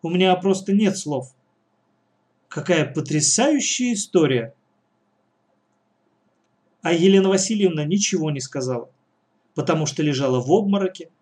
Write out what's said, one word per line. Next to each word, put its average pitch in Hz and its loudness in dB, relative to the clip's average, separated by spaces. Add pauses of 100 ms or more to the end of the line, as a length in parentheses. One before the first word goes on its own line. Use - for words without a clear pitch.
У 165 -8
меня 180 4
просто 190 -2
нет 196 2
слов! 135 -8 (1160)
Какая 156 0
потрясающая 233 0
история". 139 0 (2250)
А 165 0
Елена 190 6
Васильевна 190 0
ничего 175 -2
не 139 -6
сказала, 127 -6 (640)
потому 156 -2
что 156 -6
лежала 131 0
в 127 -2
обмороке 196 -2 (120)